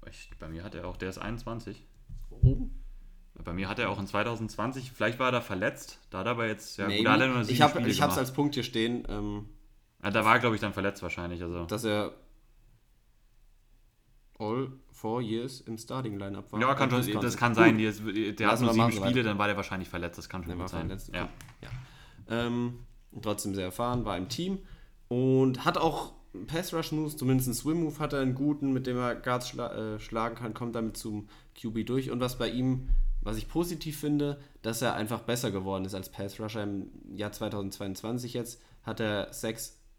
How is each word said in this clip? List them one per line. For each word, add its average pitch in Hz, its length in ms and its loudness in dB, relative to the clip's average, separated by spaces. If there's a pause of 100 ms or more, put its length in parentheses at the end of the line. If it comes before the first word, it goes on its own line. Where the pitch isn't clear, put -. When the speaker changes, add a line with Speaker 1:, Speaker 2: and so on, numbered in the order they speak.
Speaker 1:
ich, - 300 -18
bei 80 100 -12
mir 80 140 -8
hat 101 140 -10
er 90 100 -8
auch, 92 100 -8
der 92 120 -4
ist 92 100 -8
einundzwanzig. 117 640 -8 (460)
Speaker 2:
Oh. - 380 8 (720)
Speaker 1:
Bei 85 100 -6
mir 92 160 -2
hat 110 120 -2
er 110 100 2
auch 98 80 -2
in 101 80 -4
zweitausendzwanzig, 113 880 -2
vielleicht 120 260 0
war 127 120 4
er - 20 2
da 123 80 2
verletzt, - 580 -4 (120)
da 92 80 -6
hat 98 80 -2
er 117 40 0
aber 117 160 0
jetzt, 107 300 -6
ja, 98 80 -2
gut, 101 100 2
Speaker 2:
Maybe. 107 120 4
Speaker 1:
da 107 80 8
hat 113 80 8
er 131 40 6
nur 123 180 2
sieben 117 120 2
Speaker 2:
Ich 143 60 8
hab, 147 100 10
Speaker 1:
Spiele - 160 0
Speaker 2:
ich 95 140 2
hab's 147 120 4
Speaker 1:
gemacht. 139 40 2 (100)
Speaker 2:
als - 40 -8
Punkt 147 220 2
hier 123 80 0
stehen, 117 460 0
ähm, 104 380 -4 (580)
Speaker 1:
Ja, 104 80 0
da 107 120 4
war 110 100 8
er, 123 40 6
glaub 120 160 4
ich, 104 60 -2
dann 101 140 -2
verletzt 98 280 -2
wahrscheinlich, 87 400 -6
also. 85 220 -6
Speaker 2:
dass 104 180 -4
er 104 300 2 (2250)
all 117 300 -2 (240)
four 113 300 -4
years 117 400 -4
im 113 160 -10
Starting-Lineup 101 760 -6
war. 107 80 0
Speaker 1:
Ja, 131 140 6
kann 131 160 2
schon, 123 100 4
Speaker 2:
Wisconsin. 107 220 0
Speaker 1:
das 120 140 0
kann 120 180 2
sein, 113 180 8
Speaker 2:
Gut. 110 80 4
Speaker 1:
die 110 40 4
ist, 104 160 0 (380)
der 107 100 4
hat 110 40 8
Speaker 2:
Lassen 120 120 4
Speaker 1:
nur 117 60 6
Speaker 2:
wir - 40 4
Speaker 1:
sieben - 100 6
Speaker 2:
mal 113 80 6
so 110 60 0
Speaker 1:
Spiele, 123 220 4
Speaker 2:
weiter. - 100 4
Speaker 1:
dann 101 80 0
war 104 80 4
der 104 100 2
wahrscheinlich 92 320 -4
verletzt, 87 300 -6
das - 100 -12
kann 90 140 -6
schon 80 60 -8
Speaker 2:
Der 87 80 -6
Speaker 1:
gut 87 60 -6
Speaker 2:
war 92 60 -6
Speaker 1:
sein. 85 200 -4
Speaker 2:
verletzt, 95 260 -8
Speaker 1:
Ja. 87 100 -2
Speaker 2:
okay. - 80 -10 (960)
Ja. 117 180 0
Ähm, 120 340 -2 (420)
trotzdem 104 320 -2
sehr 95 100 -2
erfahren, 120 400 -2
war 98 120 -2
im 92 120 -4
Team 185 300 -2 (500)
und 131 560 4
hat 170 140 2
auch - 340 0 (340)
Pass-Rush-Moves, 156 680 -2
zumindest 127 320 4
einen 117 60 0
Swim-Move 156 440 0
hat 147 140 -2
er 143 80 0
einen 131 140 2
guten, 143 400 2
mit 131 120 0
dem 123 120 0
er 120 160 0
Guards 123 340 -2
schla-, 110 460 -4
äh, 107 60 -8
schlagen 113 340 -2
kann, 117 180 -6
kommt 120 220 -6
damit 113 240 -2
zum 104 300 -6 (300)
Q 117 120 -6
B 110 120 -2
durch. 131 280 -2
Und 120 100 -2
was 123 160 -2
bei 113 140 0
ihm, 127 400 0 (320)
was 110 160 -2
ich 107 100 -6
positiv 165 500 -2
finde, 143 400 2 (220)
dass 113 220 -2
er 120 140 2
einfach 107 240 -2
besser 123 300 0
geworden 95 360 -2
ist 98 80 -6
als 92 160 -6
Pass-Rusher. 107 520 -6
Im 101 280 -4 (240)
Jahr 104 180 -6
zweitausendzweiundzwanzig 107 1000 -4
jetzt 117 260 -6 (220)
hat 113 180 -6
er 104 320 0
sechs - 480 -6 (180)